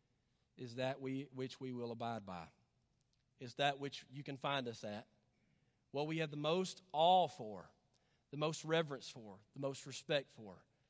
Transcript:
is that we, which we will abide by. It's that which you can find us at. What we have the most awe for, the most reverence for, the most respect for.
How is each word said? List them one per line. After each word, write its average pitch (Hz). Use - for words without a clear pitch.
is 120
that 131
we, 135
which 131
we 131
will 120
abide 117
by. 90
It's 123
that 139
which 139
you 143
can 143
find 139
us 113
at. 107
What 143
we 160
have 160
the 143
most 165
awe 175
for, 107
the -
most 151
reverence 156
for, 107
the 143
most 139
respect 139
for. 104